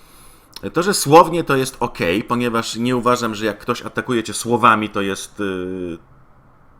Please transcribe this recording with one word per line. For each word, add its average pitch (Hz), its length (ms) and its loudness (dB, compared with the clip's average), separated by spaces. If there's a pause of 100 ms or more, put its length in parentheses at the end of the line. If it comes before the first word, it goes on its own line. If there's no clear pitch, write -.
(720)
To, 160 100 0
że 190 120 0
słownie, 165 500 6
to 139 120 0
jest 127 240 -2
okej, 107 440 0
ponieważ 117 520 -2
nie 123 200 0
uważam, 120 380 0
że 107 120 -4
jak 104 120 -2
ktoś - 240 -4
atakuje 117 400 -2
cię 107 120 -8
słowami, 110 540 2
to 101 120 -4
jest, 98 400 -6
e, 104 40 -2 (1400)